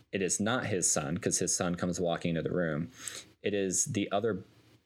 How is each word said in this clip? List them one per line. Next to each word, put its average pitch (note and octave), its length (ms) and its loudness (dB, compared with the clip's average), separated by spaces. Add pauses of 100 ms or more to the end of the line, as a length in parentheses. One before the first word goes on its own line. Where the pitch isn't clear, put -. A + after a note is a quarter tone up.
(100)
it G2 120 -2
is F2 180 0
not A2+ 260 2
his F#2+ 240 2
son, D2+ 280 0
'cause - 220 0
his F2 140 0
son F2+ 200 0
comes F2+ 260 -2
walking E2+ 300 0
into D#2+ 180 0
the - 60 -2
room. E2 360 0 (520)
It G2+ 100 0
is G2 340 0
the G2+ 240 0
other G#2 340 0 (420)